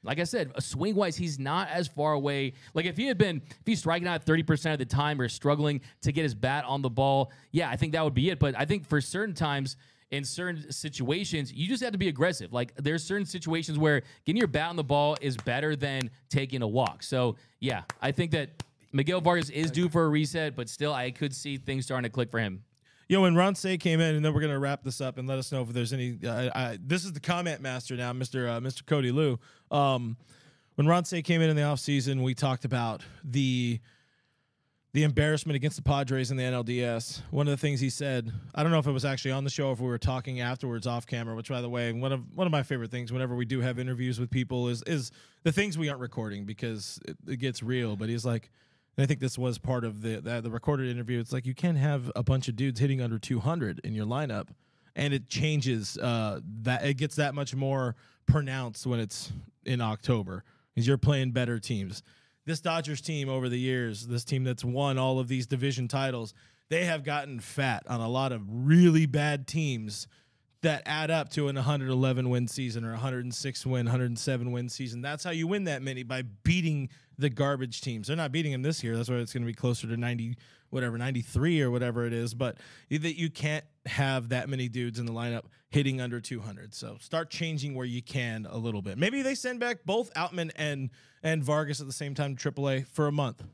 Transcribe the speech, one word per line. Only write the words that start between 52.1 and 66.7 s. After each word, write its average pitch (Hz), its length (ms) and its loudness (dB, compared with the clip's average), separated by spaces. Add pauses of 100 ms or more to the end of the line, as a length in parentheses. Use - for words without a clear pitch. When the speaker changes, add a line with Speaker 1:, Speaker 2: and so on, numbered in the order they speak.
Speaker 2:
a 120 80 0
bunch 131 240 4
of 117 80 -2
dudes 123 240 0
hitting 135 200 4
under 113 200 -2
two 123 180 0
hundred 135 460 -2
in 110 100 -4
your 107 100 -2
lineup, 120 440 -2 (480)
and 139 180 0
it 131 140 -2
changes, 131 720 0
uh, 110 420 0 (220)
that, 123 220 0
it 139 100 2
gets 139 200 -4
that 143 180 0
much 139 220 -4
more 135 400 0 (320)
pronounced 131 600 0
when 120 100 0
it's - 340 -6 (320)
in 123 160 0
October 107 600 0 (320)
'cause 113 140 2
you're 135 100 6
playing 135 320 4
better 120 300 0
teams. 98 420 -4 (440)
This 156 140 -4
Dodgers 156 400 -2
team 143 280 -4
over 131 200 0
the 123 100 0
years, 120 500 0
this 120 160 -2
team 131 200 0
that's 127 200 -2
won 131 340 0
all 131 220 2
of 123 80 -2
these 127 180 -2
division 131 420 -2
titles, 127 460 -2 (340)
they 165 160 0